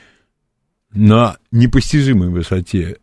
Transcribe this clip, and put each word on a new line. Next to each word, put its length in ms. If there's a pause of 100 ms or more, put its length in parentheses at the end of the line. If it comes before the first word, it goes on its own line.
(920)
на 440 (160)
непостижимой 760
высоте 760